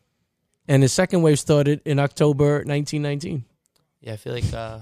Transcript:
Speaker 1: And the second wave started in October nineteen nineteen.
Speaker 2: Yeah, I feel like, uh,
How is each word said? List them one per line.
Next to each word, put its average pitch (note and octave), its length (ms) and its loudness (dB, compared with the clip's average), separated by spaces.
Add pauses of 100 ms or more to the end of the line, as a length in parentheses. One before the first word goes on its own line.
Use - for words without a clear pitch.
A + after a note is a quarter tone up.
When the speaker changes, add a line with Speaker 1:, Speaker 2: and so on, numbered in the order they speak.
(680)
Speaker 1:
And C3+ 160 4
the B2+ 60 4
second F3+ 340 0
wave D#3 160 4
started D3 440 2
in C#3+ 140 -2
October D3 680 2
nineteen D3 380 -4
nineteen. C#3+ 420 -6 (580)
Speaker 2:
Yeah, A2+ 120 -12
I G#2 40 -10
feel B2+ 160 -10
like, A#2+ 200 -4
uh, A2+ 280 -10